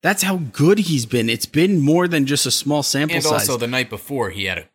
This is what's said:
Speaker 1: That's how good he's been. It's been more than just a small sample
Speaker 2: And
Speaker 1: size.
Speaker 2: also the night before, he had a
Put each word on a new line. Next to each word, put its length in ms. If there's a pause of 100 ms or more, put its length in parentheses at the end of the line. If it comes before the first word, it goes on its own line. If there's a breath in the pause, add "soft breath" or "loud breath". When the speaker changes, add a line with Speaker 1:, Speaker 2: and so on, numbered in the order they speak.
Speaker 1:
That's 220
how 140
good 420
he's 260
been. 240
It's 160
been 340
more 280
than 180
just 200
a 60
small 320
sample 320
Speaker 2:
And 80
Speaker 1:
size. 80 (160)
Speaker 2:
also 100
the 100
night 220
before, 420
he 140
had 120
a 180